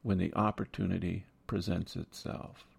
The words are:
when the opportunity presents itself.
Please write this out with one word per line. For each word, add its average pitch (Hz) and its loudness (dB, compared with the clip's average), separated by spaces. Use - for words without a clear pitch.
when 98 4
the 90 2
opportunity 92 0
presents 90 0
itself. - -8